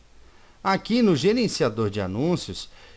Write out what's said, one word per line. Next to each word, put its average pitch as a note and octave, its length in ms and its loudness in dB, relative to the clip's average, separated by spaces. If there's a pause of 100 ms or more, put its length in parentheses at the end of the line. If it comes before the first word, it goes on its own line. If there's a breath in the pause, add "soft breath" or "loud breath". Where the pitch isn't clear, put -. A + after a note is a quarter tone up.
(640 soft breath)
Aqui G3 380 0
no G3 140 6
gerenciador C#3 720 0
de G#2 100 -4
anúncios, G2+ 680 -4 (280 soft breath)